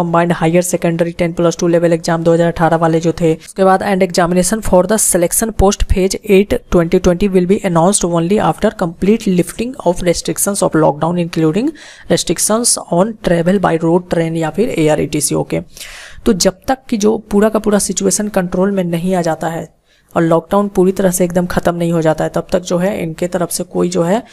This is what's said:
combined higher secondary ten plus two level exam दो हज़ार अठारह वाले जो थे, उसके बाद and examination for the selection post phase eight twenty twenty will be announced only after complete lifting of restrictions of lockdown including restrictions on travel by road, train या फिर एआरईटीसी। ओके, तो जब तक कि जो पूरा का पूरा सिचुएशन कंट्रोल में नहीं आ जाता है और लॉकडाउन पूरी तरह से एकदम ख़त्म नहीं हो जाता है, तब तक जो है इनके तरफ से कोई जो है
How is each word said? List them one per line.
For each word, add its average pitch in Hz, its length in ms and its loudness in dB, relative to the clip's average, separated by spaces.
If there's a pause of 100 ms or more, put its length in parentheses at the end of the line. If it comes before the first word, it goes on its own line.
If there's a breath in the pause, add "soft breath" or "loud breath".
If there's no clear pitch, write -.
combined 175 340 0
higher 170 340 2
secondary 170 460 -2
ten 175 260 -2
plus 170 180 0
two 175 160 0
level 170 240 2
exam 165 220 -2
दो 165 140 4
हज़ार 170 180 2
अठारह 165 240 2
वाले 165 240 2
जो 165 120 0
थे, 160 220 0
उसके - 300 -4
बाद 190 200 4
and 196 240 0
examination 180 600 0
for 180 180 6
the 214 160 0
selection 185 600 0
post 202 300 2
phase 190 240 2 (140)
eight 196 280 4 (180)
twenty 175 300 2
twenty 185 300 2
will 180 140 2
be 220 100 2 (120)
announced 175 400 2
only 170 340 0
after 202 260 0 (100)
complete 185 540 0
lifting 226 380 -2 (120)
of 185 180 0
restrictions 175 580 -2
of 165 180 2
lockdown 156 380 0
including 170 520 0 (420 loud breath)
restrictions 208 640 0 (160)
on 202 220 2 (100)
travel 175 360 2
by 165 180 2
road, 170 360 0
train 165 240 -2
या 160 120 -2
फिर 165 200 -2
एआरईटीसी। 156 640 0
ओके, 156 260 -4 (680 loud breath)
तो 233 60 4
जब 185 260 0 (100)
तक 262 100 -2 (100)
कि 240 80 -2
जो 208 200 2 (140)
पूरा 202 180 2
का 214 100 -2
पूरा 208 200 0
सिचुएशन 196 500 -2
कंट्रोल 185 420 -2
में 196 140 -2
नहीं 170 300 -2
आ 175 80 0
जाता 165 260 -4
है 165 200 -8 (480 soft breath)
और 170 60 2
लॉकडाउन 170 460 2
पूरी 190 240 2
तरह 190 180 0
से 180 140 0
एकदम 180 220 0
ख़त्म - 280 -2
नहीं 170 180 -2
हो 170 100 0
जाता 160 220 0
है, 160 100 -4
तब 170 180 -4
तक 185 80 0
जो 180 180 -4
है 202 240 -2
इनके 165 240 -4
तरफ 175 240 -4
से - 140 -6
कोई 180 240 -2
जो 180 140 0
है 196 200 0 (100)